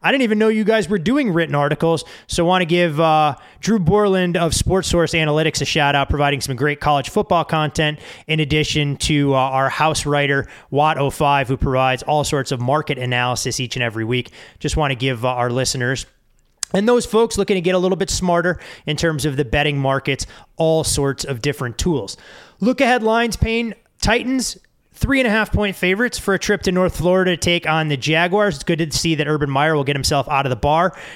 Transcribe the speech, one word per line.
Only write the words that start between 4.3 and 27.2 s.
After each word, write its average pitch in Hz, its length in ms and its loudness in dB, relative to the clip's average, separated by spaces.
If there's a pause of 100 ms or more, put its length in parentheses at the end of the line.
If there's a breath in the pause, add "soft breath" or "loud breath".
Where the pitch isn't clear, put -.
of 165 180 0
Sports - 340 0
Source 170 260 0
Analytics 156 480 0
a - 20 -2
shout 143 320 0
out, 139 140 0
providing 143 300 0
some 135 140 -6
great 147 240 -2
college 143 300 0
football 196 360 0
content 151 540 -2 (300 loud breath)
in 156 100 0
addition 151 600 0
to, 143 360 2
uh, 131 40 2
our 131 300 0
house 151 380 -2
writer, 143 400 0 (240 loud breath)
Watt 151 280 2
oh 139 120 0
five, 139 380 0
who 131 80 -2
provides 131 480 0
all 151 180 0
sorts 139 300 -2
of 123 80 -4
market 139 380 -2
analysis 123 600 -2
each 123 160 -6
and 127 80 -2
every 113 220 -2
week. 123 260 -2 (300 loud breath)
Just - 160 -2
want 147 160 0
to - 20 -2
give, 123 300 -2
uh, 127 40 2
our 123 220 0
listeners 127 560 -2 (680)
and 202 140 2
those 247 180 4
folks 226 320 0
looking 202 160 0
to 185 60 0
get 185 140 2
a 185 40 2
little 185 180 2
bit 185 140 -4
smarter 175 480 0 (260 loud breath)
in 151 120 -2
terms 156 280 0
of 143 120 0
the 143 80 0
betting 143 340 0
markets, 135 480 -2 (300 loud breath)
all 160 260 2
sorts 139 420 -2
of 127 160 -6
different 131 380 -4
tools. 135 380 -2 (420 loud breath)
Look 247 220 0
ahead 247 220 2
lines, 226 340 0
Payne. 226 380 -2 (260)
Titans, 247 580 -2 (340)
three 262 280 0
and 254 60 2
a 214 40 2
half 214 220 0
point 202 240 0
favorites 202 420 0
for 196 160 0
a 185 40 0
trip - 240 0
to 190 100 0
North 180 240 0
Florida 180 340 2